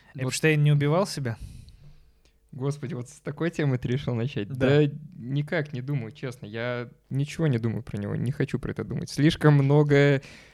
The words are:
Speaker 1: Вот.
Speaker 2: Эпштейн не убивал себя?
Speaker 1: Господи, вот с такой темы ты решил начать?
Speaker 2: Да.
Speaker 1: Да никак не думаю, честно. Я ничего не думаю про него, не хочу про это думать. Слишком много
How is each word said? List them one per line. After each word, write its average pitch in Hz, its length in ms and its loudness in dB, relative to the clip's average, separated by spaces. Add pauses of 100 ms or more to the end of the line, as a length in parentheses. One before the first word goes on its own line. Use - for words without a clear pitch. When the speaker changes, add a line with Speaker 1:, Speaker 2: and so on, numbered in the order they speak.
(160)
Speaker 1:
Вот. 131 140 -6
Speaker 2:
Эпштейн 151 340 4
не 147 80 6
убивал 147 340 4
себя? 127 320 -6 (1120)
Speaker 1:
Господи, 139 420 -6
вот 123 160 -10
с - 100 -20
такой 160 320 -4
темы 143 260 0
ты - 120 -4
решил 123 260 -2
начать? 113 320 -4
Speaker 2:
Да. 135 380 4
Speaker 1:
Да 147 60 0 (260)
никак 147 560 -4
не 123 80 -6
думаю, 127 320 -4
честно. 120 320 -12
Я 120 440 -6 (200)
ничего 147 380 -2
не 127 120 2
думаю 113 240 -4
про - 140 -10
него, 101 180 -6
не 113 160 -2
хочу 139 280 -2
про 113 120 -8
это - 140 -6
думать. - 240 -8
Слишком 151 460 4
много 143 640 4 (320)